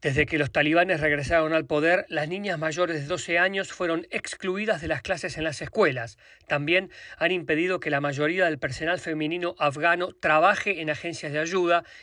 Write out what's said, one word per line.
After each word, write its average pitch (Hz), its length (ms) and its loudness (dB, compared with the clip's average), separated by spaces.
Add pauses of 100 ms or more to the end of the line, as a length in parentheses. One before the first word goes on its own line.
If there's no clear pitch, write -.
Desde 139 240 2
que 160 120 -2
los 143 120 0
talibanes 165 520 2
regresaron 151 500 2
al 160 140 0
poder, 160 420 2
las 156 220 -4
niñas 190 280 -4
mayores 160 440 -2
de 139 40 -8
doce 170 320 -2
años 190 360 0
fueron 165 380 -2
excluidas 202 680 -4
de 160 80 -8
las 151 140 -4
clases 180 360 -4
en 156 60 -4
las 156 180 -4
escuelas. 143 560 0 (300)
También 165 420 0 (280)
han 170 160 2
impedido 170 480 0
que 160 80 -4
la 143 100 2
mayoría 147 460 0
del 156 140 0
personal 160 420 -4
femenino 170 580 -4
afgano 170 540 0
trabaje 175 640 4
en 156 100 -4
agencias 156 440 -6
de 151 60 -2
ayuda 170 440 2 (200)